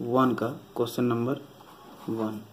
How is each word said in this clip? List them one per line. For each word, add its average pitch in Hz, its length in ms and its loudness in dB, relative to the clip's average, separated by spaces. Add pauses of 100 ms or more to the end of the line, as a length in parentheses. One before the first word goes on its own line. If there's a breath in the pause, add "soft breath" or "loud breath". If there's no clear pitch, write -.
वन 123 320 4
का 110 140 0 (280)
क्वेश्चन 123 280 0
नंबर 120 380 2 (680)
वन। 110 300 -2 (120)